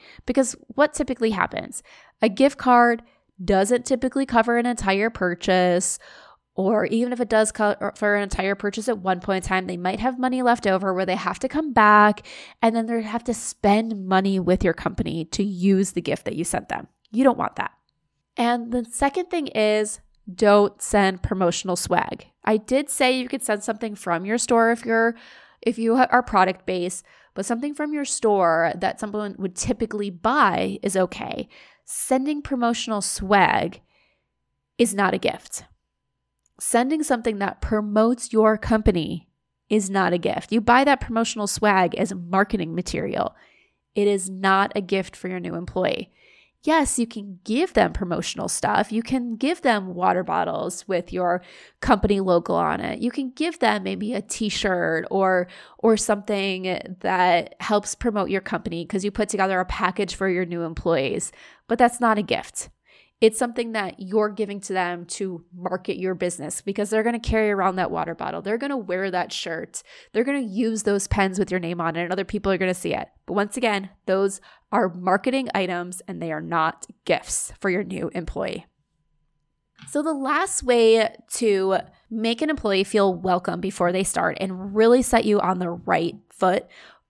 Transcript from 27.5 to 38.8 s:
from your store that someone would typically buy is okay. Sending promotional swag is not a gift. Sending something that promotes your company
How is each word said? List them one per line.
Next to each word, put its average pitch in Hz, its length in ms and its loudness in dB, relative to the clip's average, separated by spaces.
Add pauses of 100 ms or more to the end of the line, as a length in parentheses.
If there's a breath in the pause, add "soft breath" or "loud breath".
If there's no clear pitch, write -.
from 302 180 -4
your 294 120 -2
store 170 720 2
that 180 240 -4
someone 208 380 -6
would 185 180 -6
typically 208 540 -4
buy 196 720 0
is 196 140 -2
okay. - 520 -2 (360 soft breath)
Sending 277 560 -2
promotional 233 600 -4
swag 190 800 2 (960)
is 202 180 2
not 196 200 2
a 185 40 -4
gift. - 460 -6 (960)
Sending 269 420 0
something 233 360 -2
that 196 220 -4
promotes 214 720 0
your 220 240 6
company 208 720 0 (400)